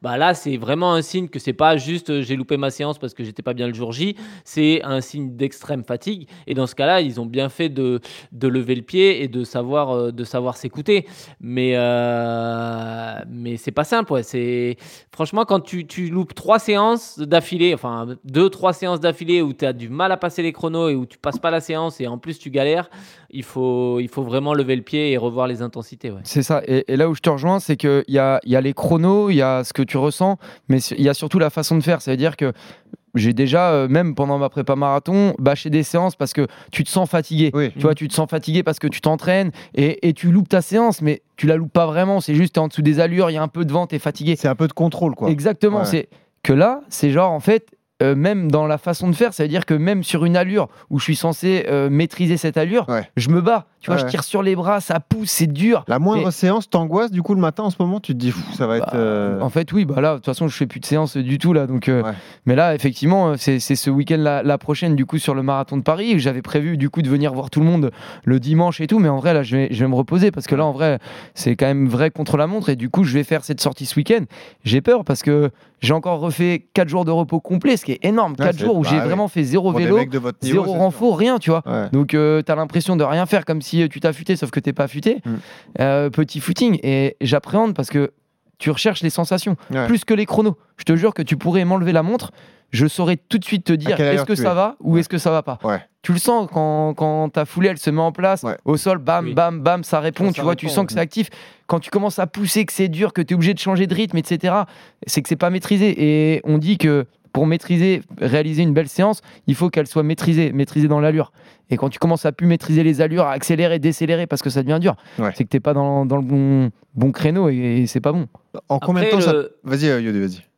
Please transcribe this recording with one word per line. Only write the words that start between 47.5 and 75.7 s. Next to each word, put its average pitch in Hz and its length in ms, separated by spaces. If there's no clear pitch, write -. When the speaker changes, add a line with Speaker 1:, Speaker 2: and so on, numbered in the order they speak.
Speaker 2:
euh, 139 140
même 175 340
dans 151 160
la 151 120
façon 180 300
de 175 60
faire, 226 180
ça 160 120
veut 151 40
dire 165 160
que 160 100
même 180 280
sur 160 220
une 170 120
allure 185 320
où 143 80
je 131 60
suis 160 120
censé, 180 520
euh, 139 220
maîtriser 160 460
cette 156 200
allure, 175 320
Speaker 3:
Ouais. 113 280
Speaker 2:
je 120 140
me 175 100
bats. 196 260
Tu - 100
vois, 175 60
Speaker 3:
Ouais, - 40
Speaker 2:
je 131 60
Speaker 3:
ouais. 123 60
Speaker 2:
tire 143 120
sur 196 180
les 190 140
bras, 190 240
ça 165 180
pousse, 208 320
c'est - 160
dur. 170 420
Speaker 3:
La 120 100
moindre 185 300
Speaker 2:
Et 175 40
Speaker 3:
séance 196 380
t'angoisse, 175 400
du 180 120
coup, 202 120
le 190 80
matin, 165 220
en 202 60
ce 180 80
moment, 185 220
tu 139 140
te 123 40
dis, 123 140
Pff, 90 240
ça 127 100
va 113 120
être, - 80
Speaker 2:
Bah, - 80
Speaker 3:
euh, 104 480
Speaker 2:
en 127 80
fait, 160 240
oui, 202 100
bah 139 160
là, 151 120
de 147 40
toute 120 80
façon, 151 240
je - 80
fais 139 100
plus 123 140
de - 60
séance 151 320
du 131 180
tout, 170 160
là, 147 140
donc, 127 240
euh, 127 120
Speaker 3:
Ouais. 110 100
Speaker 2:
mais 123 100
là, 160 180
effectivement, 156 540
euh, 147 80
c'est, 135 240
c'est 135 160
ce 139 140
week-end, 143 280
la, 147 240
la 143 140
prochaine, 151 400
du 135 80
coup, 160 140
sur 143 160
le 135 80
marathon 139 340
de 131 60
Paris, 202 320
où 175 40
j'avais 127 220
prévu, 151 380
du 139 100
coup, 165 140
de 135 80
venir 143 240
voir 135 160
tout 151 100
le 156 60
monde 160 240
le 127 160
dimanche 160 400
et 160 60
tout, 214 120
mais 170 120
en 135 80
vrai, 135 160
là, 147 80
je 117 120
vais, 135 160
je 120 140
vais 131 40
me 131 60
reposer, 170 360
parce - 160
que - 80
là, 147 100
en 151 80
vrai, 139 260
c'est 120 200
quand 135 120
même 139 200
vrai 127 240
contre 151 280
la 151 80
montre, 196 240
et 135 60
du 120 120
coup, 185 160
je 131 80
vais 143 100
faire 151 220
cette 143 160
sortie 139 240
ce - 120
week-end. 185 280
J'ai 120 160
peur, 240 240
parce - 180
que 147 280